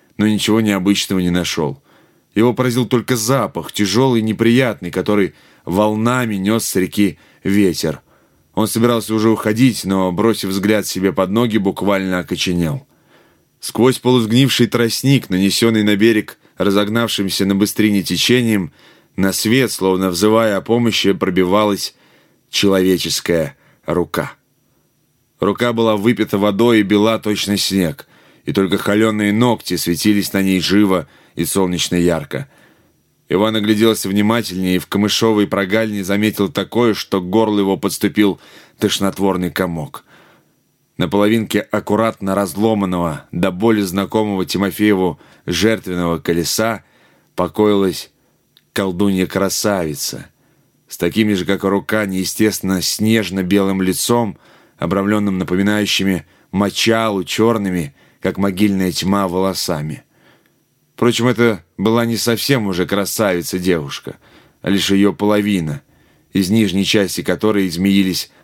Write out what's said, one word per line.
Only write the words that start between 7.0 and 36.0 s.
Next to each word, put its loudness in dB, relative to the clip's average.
ветер. 0
Он 0
собирался 0
уже 4
уходить, 2
но, 0
бросив 0
взгляд 0
себе -2
под 0
ноги, 0
буквально 0
окоченел. -4
Сквозь 2
полусгнивший 2
тростник, 0
нанесенный 2
на 2
берег 2
разогнавшимся -2
на 2
быстрине 2
течением, 0
на 0
свет, 0
словно 0
взывая 2
о -4
помощи, 2
пробивалась 0
человеческая 0
рука. -4
Рука 0
была 2
выпита 0
водой 2
и 6
бела, 2
точно -4
снег, -2
и -4
только 0
холеные 0
ногти 0
светились 0
на 2
ней 2
живо 2
и -4
солнечно -2
ярко. -2
Иван 0
огляделся 2
внимательнее 0
и 2
в -8
камышовой 2
прогалине -2